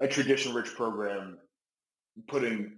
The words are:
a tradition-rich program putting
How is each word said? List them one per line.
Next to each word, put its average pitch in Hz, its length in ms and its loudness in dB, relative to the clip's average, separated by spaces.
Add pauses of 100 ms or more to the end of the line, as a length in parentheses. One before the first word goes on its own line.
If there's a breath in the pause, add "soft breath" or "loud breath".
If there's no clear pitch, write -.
a 139 60 2
tradition-rich 131 680 2
program 101 640 -2 (880)
putting 117 500 0